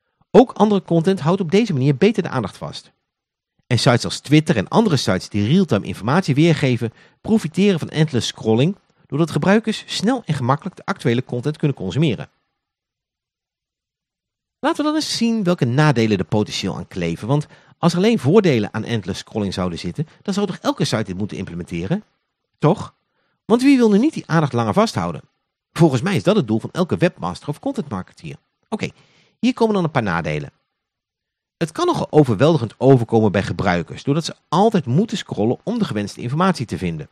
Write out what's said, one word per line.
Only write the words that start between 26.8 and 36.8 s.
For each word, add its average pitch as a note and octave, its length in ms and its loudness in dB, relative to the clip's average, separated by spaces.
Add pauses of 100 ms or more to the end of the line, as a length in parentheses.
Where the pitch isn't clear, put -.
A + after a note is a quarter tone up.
webmaster - 520 -4
of D3+ 100 -10
content B3+ 300 -8
marketeer. - 480 -12 (320)
Oké, - 200 -6 (500)
hier B3 160 0
komen A3 200 2
dan F#3 100 2
een D3+ 60 -2
paar B2 120 2
nadelen. D#2 500 -4 (1040)
Het E3 160 -6
kan F4 140 -2
nogal D4+ 240 -2
overweldigend B2 680 2
overkomen A#2 540 4
bij G2 100 0
gebruikers, F2 600 -4
doordat D3+ 220 -2
ze - 100 -10 (140)
altijd G3 380 2
moeten F#3 300 0
scrollen - 460 -2
om A#3 160 -4
de G#3 60 -2
gewenste G#2 360 -6
informatie D3 460 -2
te E2+ 120 -8
vinden. E2 340 -6